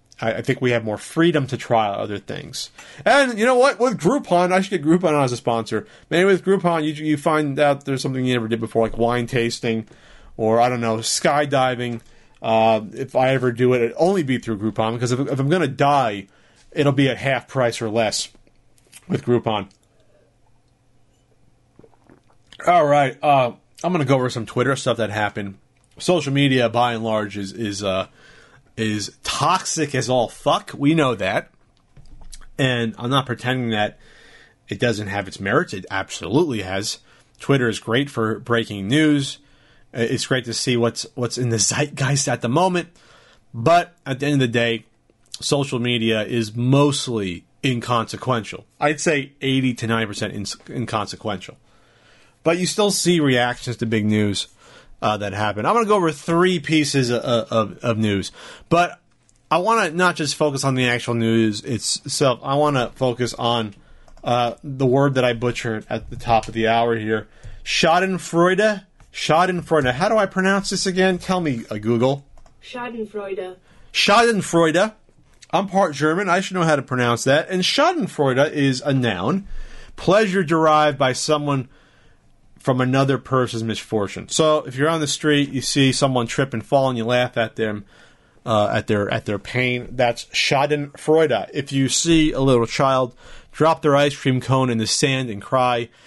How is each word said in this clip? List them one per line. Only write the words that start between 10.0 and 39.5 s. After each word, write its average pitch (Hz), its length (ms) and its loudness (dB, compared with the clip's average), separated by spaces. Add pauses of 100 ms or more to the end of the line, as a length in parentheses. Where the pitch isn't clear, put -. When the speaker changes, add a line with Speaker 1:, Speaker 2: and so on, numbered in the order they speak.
Speaker 1:
or, 113 240 2
I 120 80 4
don't 127 140 -2
know, 113 160 0
skydiving. 127 1040 0 (380)
Uh, 110 420 4 (120)
if 123 220 -8
I 131 140 4
ever 127 220 0
do 123 220 2
it, 123 80 2
it'll 117 220 0
only 185 180 2
be 131 160 0
through 113 220 -6
Groupon, 110 340 -2
because 120 180 -4
if, 123 80 0
if 135 200 -2
I'm 135 100 0
gonna 170 180 2
die, 123 600 0 (440)
it'll 143 200 2
be 135 180 2
at 113 80 -4
half 131 300 -2
price 120 340 -2
or 113 80 -4
less 107 400 -2 (760)
with - 180 -2
Groupon. 113 440 0 (3000)
All 170 180 6
right, 143 380 2
uh, 139 300 4 (300)
I'm 170 80 -2
gonna 160 140 0
go 139 100 4
over 127 140 2
some 117 160 -8
Twitter 123 300 0
stuff 117 220 -2
that 107 120 -2
happened. 101 480 -4 (400)
Social 151 340 0
media, 131 380 2
by 120 240 2
and 110 100 -6
large, 107 360 -2
is, 98 140 -8
is, 101 300 -6
uh, 95 240 -2 (720)
is 107 460 -4
toxic 156 720 -2
as 127 120 -2
all 123 220 2
fuck. - 480 -2
We 143 160 2
know 139 220 2
that. 98 340 -2 (1120)
And 120 400 0
I'm 120 100 -6
not 131 160 0
pretending 127 460 -4
that 107 260 -2 (720)
it 104 100 -8
doesn't 107 280 0
have 101 200 -6
its - 120 -14
merits. 117 340 0
It 95 160 -10
absolutely 107 720 -2
has. 95 380 -6 (400)
Twitter 131 280 0
is 107 120 -2
great 135 320 -2
for 110 260 -2
breaking 107 500 -2
news. 147 520 2 (560)